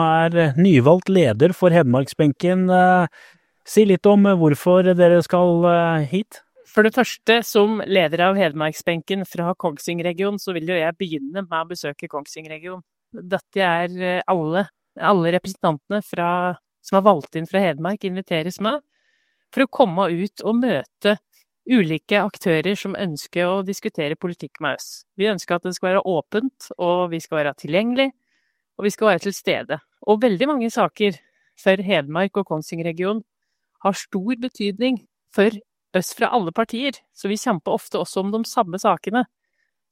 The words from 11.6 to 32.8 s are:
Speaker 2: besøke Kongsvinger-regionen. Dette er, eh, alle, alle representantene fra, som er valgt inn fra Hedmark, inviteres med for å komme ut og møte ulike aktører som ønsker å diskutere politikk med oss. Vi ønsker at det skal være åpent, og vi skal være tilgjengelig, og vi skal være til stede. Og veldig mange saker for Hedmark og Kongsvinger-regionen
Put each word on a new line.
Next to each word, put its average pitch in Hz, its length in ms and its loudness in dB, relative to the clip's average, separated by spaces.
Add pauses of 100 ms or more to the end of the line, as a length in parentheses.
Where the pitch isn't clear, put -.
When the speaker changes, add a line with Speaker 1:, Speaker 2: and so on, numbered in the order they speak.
Speaker 2:
besøke 165 400 -12
Kongsvinger-regionen. 160 760 -14 (300)
Dette 190 480 -6
er, 175 280 0 (140)
eh, 180 240 -2
alle, 175 420 -2 (320)
alle 170 320 2
representantene 185 680 -4
fra, 175 540 -4 (260)
som - 160 0
er 196 40 2
valgt 190 340 0
inn 160 100 -6
fra 190 140 -2
Hedmark, 175 400 -4
inviteres 180 600 -6
med 233 200 -4 (720)
for 262 100 0
å 269 80 0
komme 190 400 0
ut 175 320 -6
og 220 140 -2
møte 208 600 -2 (520)
ulike 196 500 2
aktører 185 560 -2
som 196 220 -8
ønsker 175 500 -6
å 196 160 -2
diskutere 160 560 -8
politikk 170 400 -12
med 139 180 -4
oss. - 260 -18 (120)
Vi 196 140 -2
ønsker 175 260 -4
at 175 100 -8
det 185 100 -6
skal 185 180 -2
være 190 140 0
åpent, 208 680 -4
og 180 360 -2
vi 165 120 -6
skal 160 160 -4
være 143 220 -2
tilgjengelig, 240 480 -2 (680)
og 190 80 -4
vi 202 60 0
skal 214 220 2
være 165 120 -4
til 202 100 -6
stede. 131 420 -4 (260)
Og 208 180 2
veldig 233 280 0
mange 233 220 -2
saker 202 440 -2 (440)
for 190 200 2
Hedmark 175 600 -2
og 190 100 -8
Kongsvinger-regionen 170 720 -4 (600)